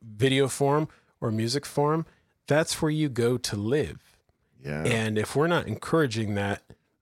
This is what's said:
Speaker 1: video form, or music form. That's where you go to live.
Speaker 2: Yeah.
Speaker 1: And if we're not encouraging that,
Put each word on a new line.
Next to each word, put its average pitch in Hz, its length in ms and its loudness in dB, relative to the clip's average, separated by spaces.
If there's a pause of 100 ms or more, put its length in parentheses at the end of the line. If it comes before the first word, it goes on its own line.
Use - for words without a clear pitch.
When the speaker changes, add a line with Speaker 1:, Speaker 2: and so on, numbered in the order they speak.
Speaker 1:
video 131 460 2
form, 143 400 0 (320)
or 117 100 -2
music 117 360 -2
form. 156 400 0 (400)
That's 151 340 2
where 156 100 2
you 151 200 0
go 117 260 0
to 117 200 -4
live. 107 420 -2 (640)
Speaker 2:
Yeah. - 220 -4
Speaker 1:
And 110 340 0
if 104 160 -2
we're 147 120 4
not 170 200 0
encouraging 110 680 0
that, 101 280 -2 (400)